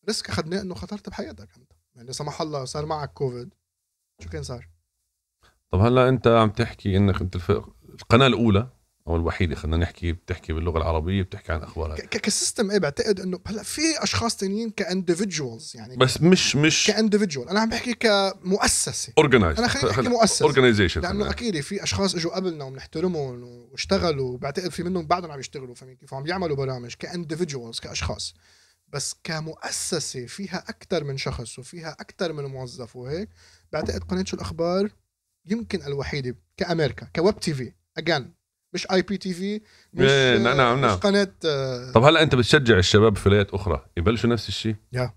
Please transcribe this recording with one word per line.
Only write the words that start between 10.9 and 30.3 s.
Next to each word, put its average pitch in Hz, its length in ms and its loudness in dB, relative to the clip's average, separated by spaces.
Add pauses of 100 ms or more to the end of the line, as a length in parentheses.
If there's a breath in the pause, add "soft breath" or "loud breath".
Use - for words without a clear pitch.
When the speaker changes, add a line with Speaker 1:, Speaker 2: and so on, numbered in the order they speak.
Speaker 2:
بتحكي - 280 -10
عن 80 100 -2
أخبار 78 320 -8
هاي. 78 40 -8
Speaker 1:
ك-، - 80 -12
ك-، - 120 -8
كسيستم، - 540 -2
إيه، 208 60 2
بعتقد 190 420 0
إنه 185 260 -6
هلا 208 180 -8
في - 180 -8 (160)
أشخاص 226 400 -2
تانيين 208 320 -4
كانديفيدوالز، 175 1040 -4
يعني 113 220 -14
Speaker 2:
بس 127 240 4
مش، 180 340 6
مش 151 320 4
Speaker 1:
كانديفيدوال. 202 600 0
أنا 196 100 0
عم 226 100 2
بحكي 240 240 -4
كمؤسسة. 196 1200 0
Speaker 2:
أورجنايز. 123 400 6
Speaker 1:
أنا 240 100 0
خليني - 240 0
أحكي 131 120 0
Speaker 2:
خل-، - 60 0
Speaker 1:
مؤسسة. 226 360 4
Speaker 2:
أورجنايزيشن، 123 560 4
Speaker 1:
لأنه - 120 -4
Speaker 2:
خلينا. 202 160 -2
Speaker 1:
أكيد 214 300 -4
في 170 240 -8
أشخاص 190 320 -2
إجوا 165 200 -4
قبلنا 180 280 -6
وبنحترمهم 135 800 -6
واشتغلوا، 135 880 -4
وبعتقد 139 360 -6
في 156 140 -8
منهم 175 240 -4
بعدهم 175 240 0
عم 143 80 -12
يشتغلوا، 127 360 -12
فاهمين 127 200 -20
كيف؟ 135 180 -18
وعم 139 140 -8
يعملوا 175 280 0
برامج 131 380 -6
كانديفيدوالز، 156 840 -8
كأشخاص. - 540 -8 (540 soft breath)
بس - 360 -8
كمؤسسة 156 1000 -6
فيها 185 440 -10